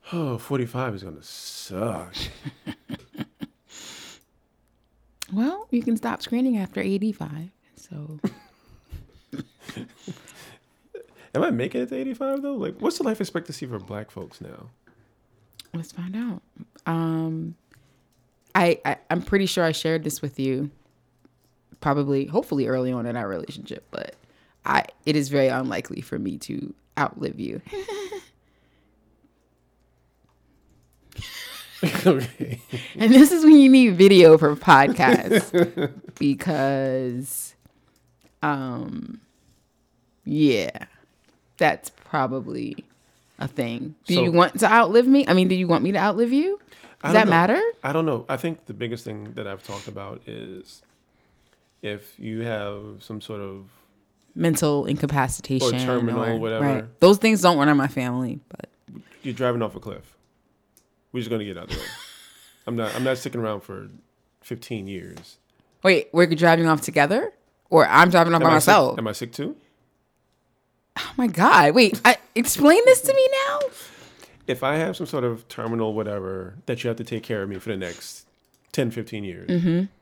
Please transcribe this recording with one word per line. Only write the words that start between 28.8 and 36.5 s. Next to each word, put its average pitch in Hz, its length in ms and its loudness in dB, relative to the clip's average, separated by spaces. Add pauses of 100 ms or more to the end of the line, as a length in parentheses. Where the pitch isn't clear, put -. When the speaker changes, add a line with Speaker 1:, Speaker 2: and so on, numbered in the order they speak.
Speaker 1:
Okay. 131 580 -2 (340)
Speaker 2:
And 220 160 4
this 311 200 10
is 330 120 2
when 311 140 12
you 277 100 10
need 262 280 8
video 180 420 10
for 151 180 2
podcasts 170 1400 4 (180)
Speaker 1:
<laughs> - 100 -20
Speaker 2:
because, 135 1400 -4 (880)